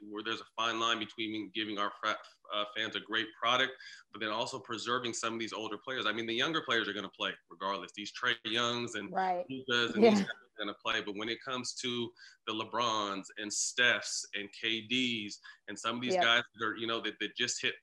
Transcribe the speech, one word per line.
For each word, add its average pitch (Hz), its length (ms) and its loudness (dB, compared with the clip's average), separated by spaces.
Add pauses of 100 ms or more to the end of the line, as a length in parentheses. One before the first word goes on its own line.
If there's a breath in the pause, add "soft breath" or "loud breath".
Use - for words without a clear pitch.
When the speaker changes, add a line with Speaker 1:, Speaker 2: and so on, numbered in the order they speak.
(100)
Speaker 1:
where 104 140 -6
there's 110 160 -2
a 104 60 -14 (100)
fine 113 240 0
line 113 180 4
between 107 560 -4
giving 107 240 -2
our 101 140 0 (100)
fra-, 107 140 2 (360)
uh, 104 120 0 (120)
fans 110 200 -2
a 98 40 -2
great 107 260 0 (140)
product, 123 340 4 (360 loud breath)
but 104 100 -14
then 110 100 -2
also 123 280 -2
preserving 117 540 -2
some 113 220 -2
of 113 40 -4
these 107 140 -4
older 104 320 -4
players. 127 200 -4
I 107 80 4
mean, 113 140 -2
the 113 80 0
younger 151 280 2
players 113 260 2
are 101 40 -2
gonna 98 240 -4
play 98 160 0 (160)
regardless. 92 460 -4
These 104 180 -8
Trae 120 220 0 (100)
Youngs 120 520 0
and 98 160 -4
Speaker 2:
Right. 185 360 0
Speaker 1:
Lukas 123 460 2
and 208 80 6
Speaker 2:
Yeah. 226 80 12
Speaker 1:
these 202 100 6
guys - 100 0
are - 340 -10
gonna 101 200 -4
play. 113 160 2
But 104 160 -6
when 110 120 -2
it 113 160 -2
comes 127 300 -4
to 120 360 -2 (380 soft breath)
the 110 60 -2
LeBrons 107 720 0 (120)
and 104 140 -6
Stephs - 800 2
and 101 140 -6 (120)
K 113 200 0
Ds 113 580 -2 (300 loud breath)
and 104 100 -8
some 117 180 -2
of 120 60 -4
these 156 120 2
Speaker 2:
Yep. 180 100 4
Speaker 1:
guys 117 180 8 (160)
that 113 80 0
are, 110 100 -2
you 113 120 -2
know, 117 140 0
that, 104 180 -4
that 104 160 -4
just 120 260 0
hit 123 200 0